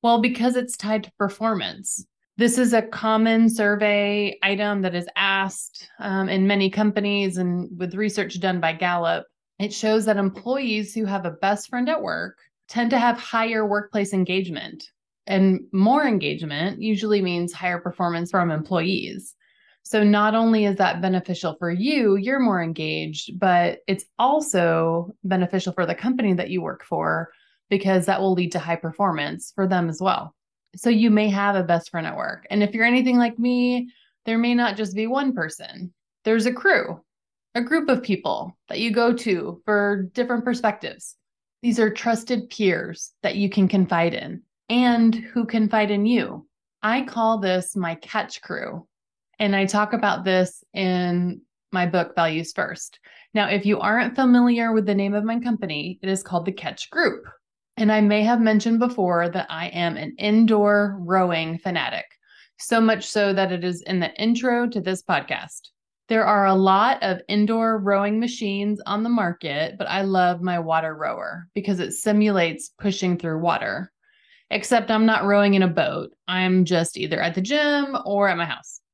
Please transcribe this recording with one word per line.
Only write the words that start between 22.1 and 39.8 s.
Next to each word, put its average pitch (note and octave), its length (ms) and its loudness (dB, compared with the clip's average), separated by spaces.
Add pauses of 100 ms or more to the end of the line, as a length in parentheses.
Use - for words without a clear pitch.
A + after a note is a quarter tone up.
you're B3+ 240 -2
more G3+ 200 2
engaged, D#3 800 -6
but F3 480 2
it's G3 160 -2 (160)
also E3+ 1040 0
beneficial F#3 480 -2
for - 140 -2
the F3 100 -4
company A3+ 380 0
that - 160 -2
you F3+ 120 -4
work D#3 220 -10
for D#3+ 460 -4 (400)
because F#3+ 360 2
that G3 160 0
will F#3+ 120 2
lead F3 180 0
to F3 80 -4
high E3 160 -4
performance E3 800 -4
for G3 100 0
them F3+ 240 2
as D#3 100 -8
well. - 360 -2 (400)
So A#3+ 160 0
you A3+ 180 4
may G#3+ 200 4
have G3+ 260 0
a A3+ 80 2
best E3+ 260 0
friend E3 160 -6
at D#3+ 100 -6
work. - 360 -8
And G#3 100 2
if G#3 140 0
you're A3+ 100 2
anything B3 320 4
like A#3 220 2
me, B3 500 0 (360)
there A3+ 120 0
may A#3+ 160 2
not A#3+ 220 2
just G3+ 200 -6
be A3 120 -2
one C4+ 260 0
person. - 580 -10 (320)
There's A3 220 2
a B3 80 0
crew, B3 480 2 (540)
a A#3+ 60 -2
group D#4 280 0
of B3 140 2
people - 520 -4 (120)
that - 120 -6
you A3+ 120 -2
go A#3 220 2
to F3 520 -4
for G3+ 380 0 (100)